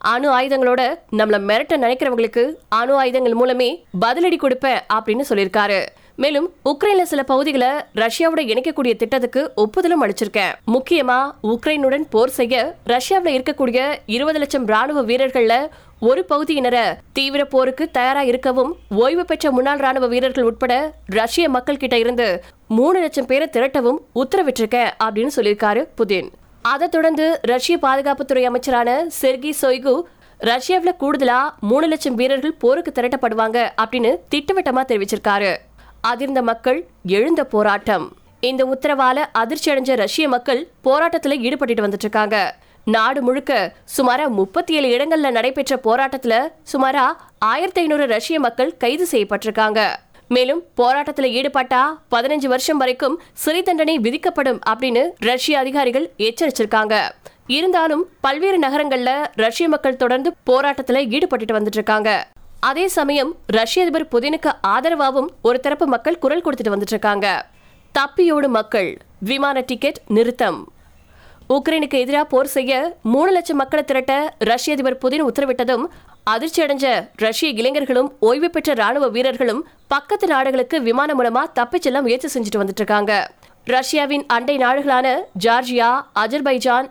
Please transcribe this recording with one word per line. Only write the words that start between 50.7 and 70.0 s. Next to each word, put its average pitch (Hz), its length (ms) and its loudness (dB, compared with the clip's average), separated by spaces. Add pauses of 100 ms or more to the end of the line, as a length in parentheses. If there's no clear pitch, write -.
போராட்டத்துல 277 580 0
ஈடுபட்டா 262 480 0 (280)
பதினஞ்சு 269 380 0
வருஷம் 262 340 0
வரைக்கும் 254 360 -2 (160)
சிறை 330 280 -2
தண்டனை 320 360 0
விதிக்கப்படும் 262 680 -2
அப்படின்னு 240 380 2 (220)
ரஷ்ய 254 320 0
அதிகாரிகள் 269 500 0 (100)
எச்சரிச்சிருக்காங்க. 220 800 0 (600)
இருந்தாலும் 339 480 0 (140)
பல்வேறு 330 400 0
நகரங்கள்ல 262 520 0 (240)
ரஷ்ய 233 320 0
மக்கள் 277 340 0
தொடர்ந்து 254 280 0 (160)
போராட்டத்துல 269 640 2
ஈடுபட்டுட்டு 226 480 0
வந்துட்டு 208 220 -2
இருக்காங்க. 214 300 0 (500)
அதே 277 280 0
சமயம் 285 400 0 (180)
ரஷ்ய 226 380 0
அதிபர் 320 280 -2
புதினுக்கு 285 380 0 (180)
ஆதரவாகவும் 269 600 0 (140)
ஒரு 247 180 2
தரப்பு 285 260 -2
மக்கள் 285 320 0
குரல் 302 260 0
கொடுத்துட்டு 233 300 -2
வந்துட்டு 202 220 -2
இருக்காங்க. 208 300 0 (680)
தப்பியோடும் 285 640 2
மக்கள், 214 340 -2 (300)
விமான 269 460 -2
டிக்கெட் 262 420 -4